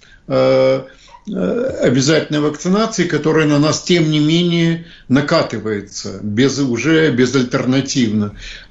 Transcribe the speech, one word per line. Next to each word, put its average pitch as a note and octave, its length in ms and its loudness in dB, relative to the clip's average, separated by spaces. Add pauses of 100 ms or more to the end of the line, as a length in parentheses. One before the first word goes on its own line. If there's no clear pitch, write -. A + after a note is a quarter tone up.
(280)
э, C3 540 2 (500)
э, - 0 - (520)
обязательной C#3+ 560 0
вакцинации, F3+ 680 -2
которая D#3 380 0
на D3 140 2
нас, D3 240 0
тем E3 260 2
не D3+ 100 2
менее, E3+ 680 0 (240)
накатывается G#2+ 1120 -2
без-, B2 360 0
уже C#3+ 520 2
безальтернативно. B2 1200 0 (400)